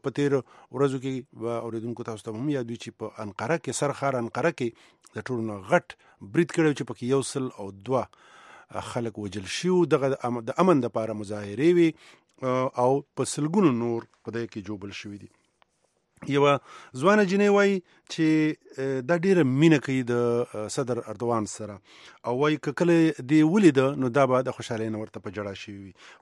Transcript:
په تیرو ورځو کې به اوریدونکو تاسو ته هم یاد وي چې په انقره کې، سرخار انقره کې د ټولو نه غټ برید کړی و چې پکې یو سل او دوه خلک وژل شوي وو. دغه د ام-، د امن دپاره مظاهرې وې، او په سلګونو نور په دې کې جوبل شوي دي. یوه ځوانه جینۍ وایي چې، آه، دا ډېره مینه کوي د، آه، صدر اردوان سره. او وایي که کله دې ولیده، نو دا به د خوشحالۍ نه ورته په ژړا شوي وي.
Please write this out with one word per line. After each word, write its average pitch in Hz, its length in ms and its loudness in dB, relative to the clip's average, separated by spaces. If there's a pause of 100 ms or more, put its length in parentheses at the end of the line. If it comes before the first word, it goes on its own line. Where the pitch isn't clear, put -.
په 135 140 -4
تیرو 143 220 2 (340)
ورځو 135 280 0
کې 135 120 -6 (280)
به 117 100 -4 (120)
اوریدونکو 113 440 -8
تاسو 110 180 -10
ته 110 120 -8
هم 139 160 -4
یاد 123 160 -6
وي 117 140 -8
چې 120 60 -12 (100)
په 110 60 -8 (180)
انقره 107 340 -4
کې، 135 220 -8
سرخار 139 400 -2
انقره 117 380 -2
کې 123 100 -2 (460)
د - 120 -8
ټولو 120 240 -4
نه 101 60 -10 (140)
غټ 165 160 4 (460)
برید 165 180 0
کړی 160 180 2
و 139 100 0
چې 131 120 -8
پکې 120 140 -10 (100)
یو 139 80 2 (100)
سل 131 160 -4 (100)
او 98 120 -10
دوه 104 340 -2 (840)
خلک 117 280 -6
وژل 101 280 -10
شوي - 240 -4
وو. 175 240 4
دغه 139 200 0
د - 20 -2 (100)
ام-، 120 160 -4
د 113 80 -8 (120)
امن 175 140 6 (100)
دپاره 110 360 -4
مظاهرې 104 540 -2
وې، 165 140 4 (920)
او 127 80 4 (260)
په 139 60 -2 (120)
سلګونو 160 360 2 (120)
نور 117 180 -2 (240)
په 113 100 -12
دې 117 160 -6
کې 110 160 -10
جوبل 101 240 -10
شوي 101 320 -14
دي. 101 80 -20 (1040)
یوه 143 180 6 (480)
ځوانه 202 300 6
جینۍ 202 220 4
وایي 202 220 4 (380)
چې، 160 140 0 (540)
آه، 135 280 -4
دا 175 160 2
ډېره 190 180 4 (180)
مینه 160 180 8
کوي 131 240 -2
د، 120 100 -2
آه، 120 640 -2
صدر 123 220 -2 (120)
اردوان 110 360 -2
سره. 104 300 -12 (500)
او 120 120 -2
وایي 151 180 2
که 147 160 -6
کله 170 240 2 (160)
دې 143 280 2 (120)
ولیده، 147 340 6 (140)
نو 131 80 0
دا 135 180 4
به 127 160 2
د 127 140 -4
خوشحالۍ 113 380 -6
نه 107 40 -6
ورته 107 220 -12
په 107 100 -12
ژړا 101 240 -8
شوي 101 240 -16
وي. 98 140 -18 (300)